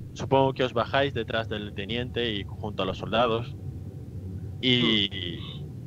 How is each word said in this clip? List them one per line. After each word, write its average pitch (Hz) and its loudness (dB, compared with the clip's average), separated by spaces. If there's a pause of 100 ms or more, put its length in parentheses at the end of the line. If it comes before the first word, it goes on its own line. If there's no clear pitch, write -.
(140)
supongo 135 4
que 135 0
os 120 2
bajáis 131 2
detrás 113 -2
del 104 -4
teniente 117 -2
y 98 -2
junto 101 -4
a - 2
los 92 0
soldados. 113 2 (1080)
Y, 101 2 (480)